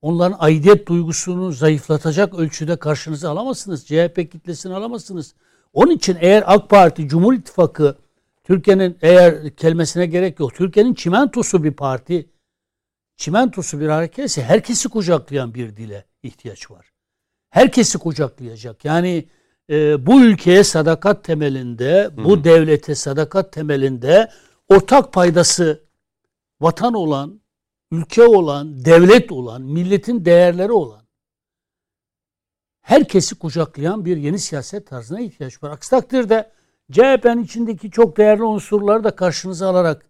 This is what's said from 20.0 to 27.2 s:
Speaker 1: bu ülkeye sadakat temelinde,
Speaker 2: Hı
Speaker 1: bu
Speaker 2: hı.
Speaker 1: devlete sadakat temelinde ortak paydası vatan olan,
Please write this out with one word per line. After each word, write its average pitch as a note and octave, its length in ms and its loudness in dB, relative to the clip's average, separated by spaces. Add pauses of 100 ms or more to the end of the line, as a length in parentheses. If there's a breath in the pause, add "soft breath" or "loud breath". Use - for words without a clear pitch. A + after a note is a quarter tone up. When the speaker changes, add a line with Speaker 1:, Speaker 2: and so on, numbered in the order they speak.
Speaker 1:
bu B3+ 140 6
ülkeye G3+ 440 4
sadakat E3 600 -2
temelinde, C#3 800 -2
Speaker 2:
Hı C#3+ 200 -10
Speaker 1:
bu F#3+ 120 4
Speaker 2:
hı. D3 80 -6
Speaker 1:
devlete D#3 500 4
sadakat D3+ 580 -4
temelinde C#3+ 800 0 (380 soft breath)
ortak G3 440 4
paydası E3+ 720 0 (760)
vatan E3 340 -2
olan, D#3 480 -6 (480)